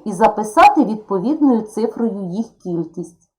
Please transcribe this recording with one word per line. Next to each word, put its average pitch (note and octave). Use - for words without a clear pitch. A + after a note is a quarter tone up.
і G#3+
записати A3+
відповідною A3
цифрою A3
їх F#3
кількість. E3+